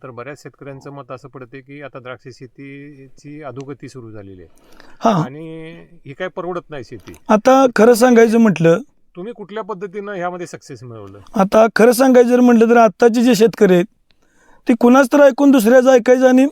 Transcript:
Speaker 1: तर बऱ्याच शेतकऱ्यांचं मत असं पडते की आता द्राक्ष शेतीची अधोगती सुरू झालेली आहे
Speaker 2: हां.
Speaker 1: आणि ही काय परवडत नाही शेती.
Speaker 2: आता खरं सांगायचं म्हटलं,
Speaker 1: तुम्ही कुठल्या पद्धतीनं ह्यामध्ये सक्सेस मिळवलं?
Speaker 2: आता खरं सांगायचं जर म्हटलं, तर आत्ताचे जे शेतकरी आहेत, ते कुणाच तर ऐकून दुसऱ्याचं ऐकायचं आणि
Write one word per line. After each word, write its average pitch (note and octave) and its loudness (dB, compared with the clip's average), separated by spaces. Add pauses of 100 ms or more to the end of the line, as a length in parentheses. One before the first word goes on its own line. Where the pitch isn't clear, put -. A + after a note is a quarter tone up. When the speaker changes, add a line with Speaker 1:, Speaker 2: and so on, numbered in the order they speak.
Speaker 1:
तर C3 -20
बऱ्याच A#2+ -20
शेतकऱ्यांचं C#3 -20
मत C#3 -20
असं C3 -20
पडते B2+ -20
की C#3 -20
आता C#3 -20
द्राक्ष B2 -20
शेतीची C#3 -20
अधोगती C3+ -18
सुरू A2+ -20
झालेली G2 -20
आहे D#2+ -20 (540)
Speaker 2:
हां. G3+ -2
Speaker 1:
आणि D#3+ -16 (320)
ही C#3 -18
काय F#3 -12
परवडत F3 -12
नाही C#3+ -16
शेती. - -20 (160)
Speaker 2:
आता C4 2 (100)
खरं A#3 4
सांगायचं A3+ 2
म्हटलं, E3+ 2 (380)
Speaker 1:
तुम्ही G3 -16
कुठल्या G#3+ -16
पद्धतीनं G3+ -14
ह्यामध्ये F3+ -12
सक्सेस C#3 -20
मिळवलं? G#2+ -20 (160)
Speaker 2:
आता G#3+ 2 (100)
खरं A3+ 4
सांगायचं A#3+ 2
जर B3 0
म्हटलं, A#3+ 4
तर A#3+ 2
आत्ताचे A#3 0
जे B3 2
शेतकरी G3+ 0
आहेत, F3+ 0 (800)
ते B3+ 0
कुणाच B3 2
तर C#4+ 2
ऐकून C#4+ 2
दुसऱ्याचं B3+ 2
ऐकायचं B3+ 2
आणि B3+ 2